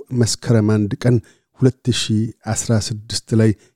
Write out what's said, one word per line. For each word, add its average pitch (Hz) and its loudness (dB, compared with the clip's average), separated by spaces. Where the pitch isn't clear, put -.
መስከረም 113 0
አንድ 104 0
ቀን 120 2
ሁለት - 0
ሺህ 107 0
አስራ 107 -2
ስድስት - -8
ላይ 110 4